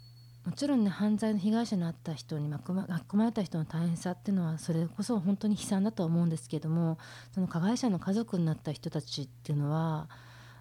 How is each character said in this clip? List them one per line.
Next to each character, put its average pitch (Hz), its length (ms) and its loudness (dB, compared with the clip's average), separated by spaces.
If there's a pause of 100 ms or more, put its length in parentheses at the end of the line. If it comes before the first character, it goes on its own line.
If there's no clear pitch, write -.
(460)
も 175 60 -2
ち 285 160 -2
ろ 285 80 4
ん 226 80 6
ね、 196 80 4
犯 208 260 2
罪 220 160 2
の 208 60 2
被 202 100 2
害 226 160 4
者 214 100 -2
に 180 60 2
な 170 80 0
っ 165 60 -6
た - 180 -6
人 156 240 -6
に、 147 100 -2
巻 147 180 -6
き - 20 -6
込 180 60 -2
ま-、 190 140 -2
巻 170 180 -4
き - 40 -18
込 202 80 0
ま 220 80 6
れ 233 60 2
た 214 100 -2
人 175 160 -4
の 160 80 0
大 165 220 -2
変 170 100 0
さ 180 140 -4
っ 180 40 -6
て - 140 -6
い 196 60 2
う - 20 2
の 175 80 2
は、 160 140 -2
そ - 140 -2
れ 165 140 2
こ 202 140 -6
そ 226 180 0
本 196 180 2
当 214 100 -2
に 208 80 4
悲 - 60 -4
惨 196 220 2
だ 220 80 2
と 190 120 -2
は 160 40 2
思 170 140 4
う 175 60 4
ん - 20 2
で 160 80 0
す - 100 -14
け 156 120 -4
ど 156 100 -2
も、 165 300 2 (340)
そ 190 80 0
の 180 60 2
加 170 120 -2
害 208 180 2
者 247 120 0
の 180 80 2
家 - 160 -2
族 220 240 0
に 170 80 2
な 156 80 2
っ - 40 -2
た - 140 -6
人 160 200 -6
た 151 100 -2
ち - 220 -8
っ 127 40 -6
て - 240 -10
い 147 40 2
う - 20 2
の 143 140 0
は、 156 360 0 (540)